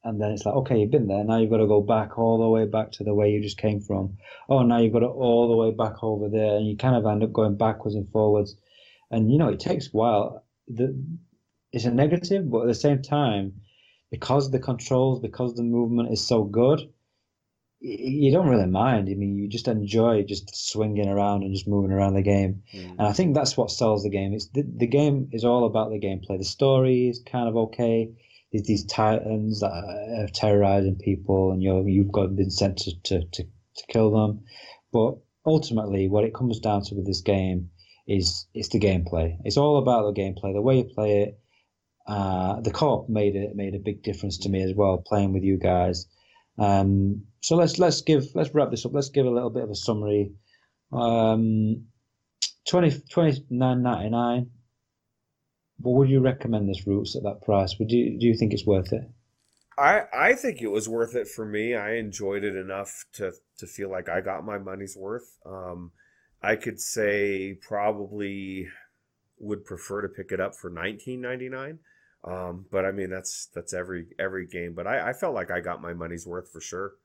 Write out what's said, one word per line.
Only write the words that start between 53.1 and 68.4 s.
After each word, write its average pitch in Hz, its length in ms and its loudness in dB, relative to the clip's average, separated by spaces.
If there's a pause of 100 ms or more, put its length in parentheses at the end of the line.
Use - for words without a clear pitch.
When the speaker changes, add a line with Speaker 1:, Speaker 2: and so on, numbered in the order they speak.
Speaker 1:
twenty-nine 131 720 0
ninety-nine. 120 680 -2 (1300)
But 123 100 -2
would 135 180 6
you 135 120 4
recommend 117 480 0
this, 95 180 -6
Roots, 101 300 -2
at - 80 -6
that 101 180 -6
price? 98 360 0
Would 110 120 -2
you, 120 280 0
do 117 80 2
you 113 100 4
think 110 160 0
it's 98 140 -4
worth 95 260 2
it? 127 100 -4 (720)
Speaker 2:
I, 156 260 4 (120)
I 175 200 2
think 247 280 -6
it 113 60 -4
was 107 200 -2
worth 117 280 -4
it 110 100 -2
for - 180 -12
me. 107 300 -4
I 107 220 -4
enjoyed 101 480 -6
it 101 100 -4
enough 95 600 -10
to, 95 180 -6 (260)
to - 80 -16
feel 98 240 -10
like 92 180 -8
I 90 120 -2
got 92 240 -8
my 104 120 -10
money's 98 400 -12
worth. 104 480 -12
Um, 90 460 -14 (500)
I 104 140 -2
could - 260 -8
say 101 800 -4
probably 101 1080 -8 (720)